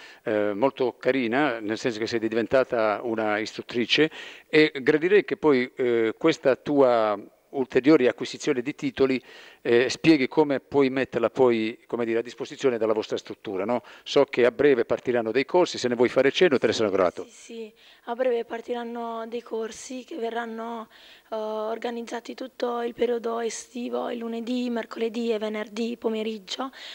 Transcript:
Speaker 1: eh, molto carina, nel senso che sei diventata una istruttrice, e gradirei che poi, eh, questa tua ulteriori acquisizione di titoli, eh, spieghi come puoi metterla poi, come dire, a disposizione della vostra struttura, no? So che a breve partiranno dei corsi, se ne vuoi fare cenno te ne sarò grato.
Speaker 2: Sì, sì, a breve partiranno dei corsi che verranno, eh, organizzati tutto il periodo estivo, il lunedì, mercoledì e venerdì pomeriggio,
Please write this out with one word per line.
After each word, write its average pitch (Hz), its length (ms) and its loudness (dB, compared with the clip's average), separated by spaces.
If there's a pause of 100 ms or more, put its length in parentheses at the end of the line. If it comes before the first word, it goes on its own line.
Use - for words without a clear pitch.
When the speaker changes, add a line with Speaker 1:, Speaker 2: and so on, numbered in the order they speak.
(240)
Speaker 1:
eh, 104 280 0
molto 123 460 -2
carina, 127 640 0
nel 107 180 -6
senso 113 200 -4
che 110 80 -4
sei 117 120 -4
diventata 110 840 0
una 110 340 -2
istruttrice, 117 720 -2 (380)
e 156 220 6 (120)
gradirei 156 420 4
che - 140 -6
poi, 131 380 2
eh, 117 420 2
questa 143 380 2
tua 120 600 4 (320)
ulteriori 127 580 4
acquisizione 123 540 -4
di 143 120 -8
titoli, 131 480 0 (380)
eh, 120 300 4
spieghi 151 360 4
come 147 340 2
puoi 139 300 2
metterla 123 400 0
poi, 117 560 4
come 120 180 -4
dire, 113 140 0
a 117 40 0
disposizione 123 560 -4
della 110 160 0
vostra 110 220 -4
struttura, 101 480 -8
no? 120 180 -2 (220)
So 143 200 4
che 123 220 2
a 123 40 4
breve 127 340 4
partiranno 117 460 -2
dei 131 140 0
corsi, 180 340 0
se 127 100 -2
ne 120 60 -2
vuoi 117 140 4
fare 135 240 2
cenno 165 260 4
te - 80 2
ne 107 60 2
sarò 107 180 0
grato. 92 380 2
Speaker 2:
Sì, - 20 -20
sì, 226 420 -16 (320)
a 240 100 -6
breve 233 300 0
partiranno 233 840 -8
dei 233 140 -8
corsi 226 640 -10
che - 120 -14
verranno, 226 720 -8 (420)
eh, 226 60 -6
organizzati 226 1000 -6
tutto 240 460 -6
il 233 140 -4
periodo 233 440 -2
estivo, 240 720 -6
il 247 80 -6
lunedì, 233 520 -4
mercoledì 226 600 -4
e 214 80 0
venerdì 214 580 -6
pomeriggio, 220 760 -6 (240)